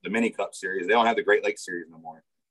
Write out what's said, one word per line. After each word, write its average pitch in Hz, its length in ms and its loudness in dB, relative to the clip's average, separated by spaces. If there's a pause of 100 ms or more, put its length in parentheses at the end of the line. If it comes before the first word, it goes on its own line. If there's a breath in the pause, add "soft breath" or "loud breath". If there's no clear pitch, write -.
the 90 60 -6
mini 226 200 0
cup - 240 -6
series, 190 320 -4
they 196 60 2
don't 226 140 6
have 117 100 2
the - 60 -2
Great 104 220 4
Lakes - 200 -4
series 85 260 -8
no 82 80 -20
more. 80 240 -18 (280)